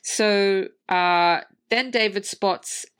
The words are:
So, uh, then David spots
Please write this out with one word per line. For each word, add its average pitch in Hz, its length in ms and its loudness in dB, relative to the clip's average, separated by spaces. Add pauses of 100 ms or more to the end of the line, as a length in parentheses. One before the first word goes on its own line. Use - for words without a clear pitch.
So, 202 680 0 (200)
uh, 175 540 2 (280)
then 254 200 -2
David 214 360 -2
spots - 580 -4 (160)